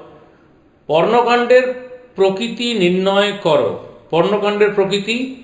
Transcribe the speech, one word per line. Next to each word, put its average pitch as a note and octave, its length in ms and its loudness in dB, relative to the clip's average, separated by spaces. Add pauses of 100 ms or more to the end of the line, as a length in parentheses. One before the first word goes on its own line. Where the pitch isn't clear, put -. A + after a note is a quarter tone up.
(880)
পর্ণকাণ্ডের A#3+ 1000 2 (260)
প্রকৃতি A#3 580 -2
নির্ণয় G3 680 2
করো। B2 420 0 (260)
পর্ণকাণ্ডের G3+ 600 0
প্রকৃতি G3+ 760 -2